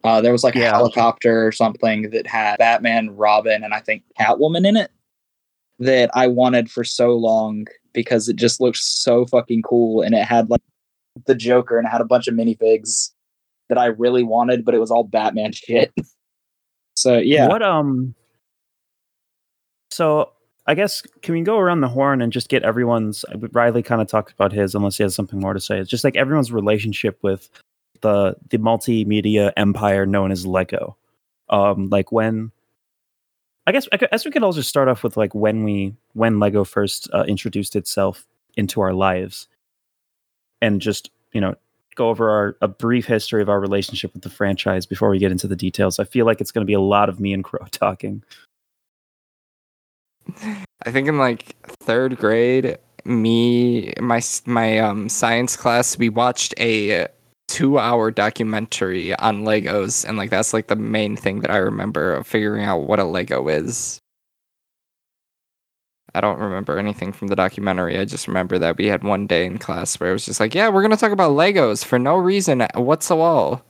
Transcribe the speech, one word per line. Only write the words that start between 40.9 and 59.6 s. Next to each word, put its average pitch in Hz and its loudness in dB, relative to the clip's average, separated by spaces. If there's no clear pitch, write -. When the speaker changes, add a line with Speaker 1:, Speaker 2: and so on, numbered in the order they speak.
Speaker 2:
you 113 -2
know, 95 -2
go 117 0
over 113 0
our, 104 0
a - 0
brief 117 -2
history 110 0
of 98 0
our 101 2
relationship 98 -4
with - -18
the 92 -12
franchise 98 -2
before - 0
we 95 2
get 95 2
into 92 -4
the 98 -4
details. 95 -2
I 101 -2
feel 117 0
like 113 -2
it's - -6
gonna 110 -2
be 104 0
a 101 2
lot 101 2
of 92 -8
me 98 -4
and 98 -6
Crow - -12
<laughs> - -20
talking. 101 -6
Speaker 3:
I 117 -6
think 135 -2
in, 151 0
like, 123 -2
third 127 0
grade, 120 0
me, 120 2
my 120 0
s-, - -6
my, 113 0
um, 107 -2
science 117 -2
class, 120 0
we 117 0
watched 120 -2
a 107 0
two-hour 120 0
documentary 107 -4
on 104 -2
Legos, 107 -2